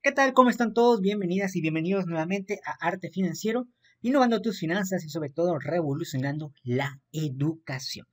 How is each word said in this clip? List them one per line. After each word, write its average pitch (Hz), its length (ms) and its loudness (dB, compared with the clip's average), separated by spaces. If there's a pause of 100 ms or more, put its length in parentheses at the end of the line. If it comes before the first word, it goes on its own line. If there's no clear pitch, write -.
¿Qué 277 60 2
tal? 269 220 2
¿Cómo 247 160 8
están 233 220 0
todos? 233 280 6
Bienvenidas 190 560 0
y 165 40 0
bienvenidos 165 460 0
nuevamente 170 580 -4
a 147 120 -8 (100)
Arte 180 240 -4
Financiero, 208 560 -2 (340)
innovando 240 400 4
tus 226 200 -4
finanzas 185 440 -2
y 151 40 -12
sobre 151 220 -6
todo 165 280 0
revolucionando 143 920 -4 (100)
la 135 380 -2 (100)
educación. 143 1040 -6